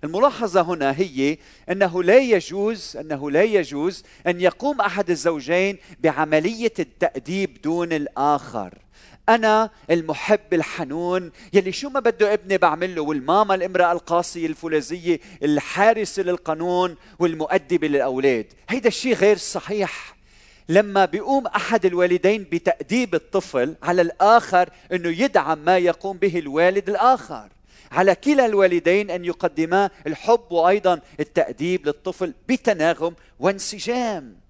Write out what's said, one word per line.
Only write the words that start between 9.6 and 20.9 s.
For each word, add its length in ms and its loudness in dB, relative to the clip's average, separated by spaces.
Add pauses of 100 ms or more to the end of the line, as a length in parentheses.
المحب 640 -2
الحنون 760 -4 (220)
يلي 180 2
شو 180 -8
ما 100 -4
بده 340 2
ابني 240 -2
بعمل 380 2
له، 60 -4
والماما 540 0
الامرأة 360 2
القاسية 560 -4
الفولاذية 720 -4 (240)
الحارسة 800 0
للقانون 720 -2 (240)
والمؤدبة 680 0
للأولاد. 580 0 (240)
هيدا 180 0
الشيء 260 0
غير 240 4
صحيح. 800 -8 (540)
لما 360 4